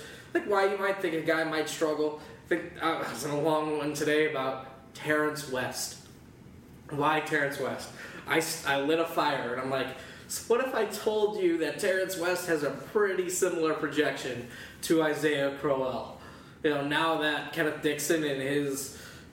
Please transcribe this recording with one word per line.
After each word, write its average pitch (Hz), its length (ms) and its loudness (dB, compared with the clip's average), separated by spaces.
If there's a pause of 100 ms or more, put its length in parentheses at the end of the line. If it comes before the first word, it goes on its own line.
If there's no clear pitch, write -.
(340)
like, 339 160 0
why 196 200 4
you 202 80 0
might 196 240 0
think 165 120 0
a 160 80 0
guy 160 240 2
might 156 240 0
struggle. 151 500 0 (260)
I - 40 -6
think 165 140 0 (180)
I 165 160 2 (120)
was 120 140 -6
in 147 80 -4
a 147 80 0
long 156 380 2
one 147 160 -2
today 151 360 2
about 135 680 -6
Terrence 151 540 0
West. 127 480 -4 (920)
Why 151 320 2
Terrence 143 380 0
West? 120 300 -4 (380)
I, 147 120 2
s-, - 260 -2
I 139 160 2
lit 156 180 4
a 160 60 2
fire, 139 480 0
and 127 80 -4
I'm 135 80 -4
like, 131 180 0 (400)
"So - 200 -8
what 240 200 4
if 269 80 -4
I 220 100 2
told 214 560 0
you 165 180 4
that 147 200 -2
Terrence 190 380 2
West 175 300 0
has 156 160 2
a 139 80 0
pretty 185 580 0
similar 165 440 2
projection 139 760 0 (360)
to 160 200 4
Isaiah 147 580 2
Crowell?" 131 580 0 (440)
You 151 80 4
know, 139 140 0
now 156 360 2
that 147 320 -2
Kenneth 151 280 0
Dixon 156 420 2
and 135 180 0
his, 139 560 -2 (360)